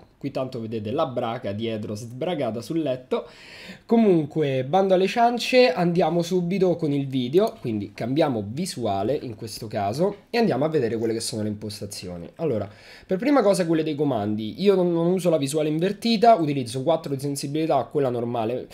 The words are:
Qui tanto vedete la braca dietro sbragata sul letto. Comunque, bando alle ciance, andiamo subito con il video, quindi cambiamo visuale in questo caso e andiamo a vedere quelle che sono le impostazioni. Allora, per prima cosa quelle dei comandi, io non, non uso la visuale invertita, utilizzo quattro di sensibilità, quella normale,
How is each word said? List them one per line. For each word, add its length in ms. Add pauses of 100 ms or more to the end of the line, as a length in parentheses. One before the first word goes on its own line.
(180)
Qui 140
tanto 280
vedete 300
la 160
braca 460
dietro 420
sbragata 680
sul 220
letto. 440 (600)
Comunque, 800
bando 280
alle 140
ciance, 680
andiamo 480
subito 560
con 160
il 140
video, 520
quindi 360
cambiamo 520
visuale 680
in 200
questo 320
caso 500 (120)
e 80
andiamo 300
a 20
vedere 300
quelle 160
che 60
sono 220
le 60
impostazioni. 880
Allora, 320 (380)
per 100
prima 240
cosa 260
quelle 160
dei 120
comandi, 680
io 140
non, 180
non 140
uso 240
la 80
visuale 320
invertita, 640
utilizzo 480
quattro 320
di 60
sensibilità, 640
quella 260
normale, 640